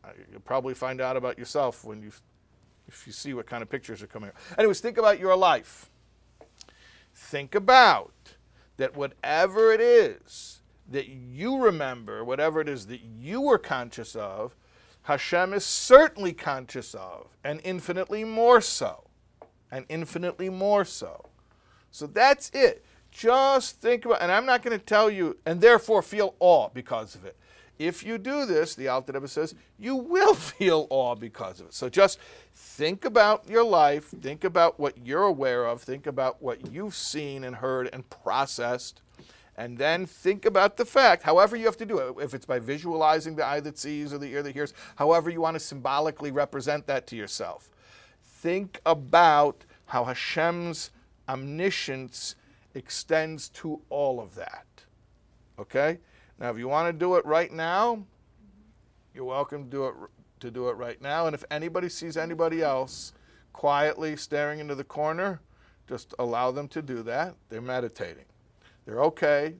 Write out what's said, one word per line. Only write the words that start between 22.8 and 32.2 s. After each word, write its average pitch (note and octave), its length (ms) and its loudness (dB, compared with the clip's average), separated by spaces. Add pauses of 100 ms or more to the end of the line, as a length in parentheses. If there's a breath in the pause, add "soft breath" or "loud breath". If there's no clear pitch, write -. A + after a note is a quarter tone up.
Just C4 680 2
think A#3 240 0
about, A#3 160 2
and F3 100 0
I'm G#3+ 140 2
not B3 160 2
gonna A#3 160 -4
tell G#3+ 320 2
you, F#3 360 -2
and E3+ 160 0
therefore A3 400 8
feel G#3 380 -2
awe E3 340 6
because A#2+ 420 -8
of F#2 100 -20
it. F#2+ 100 -16 (420 soft breath)
If F3 260 -4
you A3 140 -6
do C4+ 280 -4
this, E3 300 0
the C3 140 -6
Alter C3 240 -4
Rebbe C#3 140 -8
says, D3+ 280 -6 (220 soft breath)
you A#3+ 180 -6
will F4+ 380 4
<laughs> - 20 6
feel D#3+ 540 0
awe B2 260 0
because G#2 440 -12
of F2 80 -20
it. E2 60 -20
So B2+ 160 -8
just F#3+ 300 4 (340 loud breath)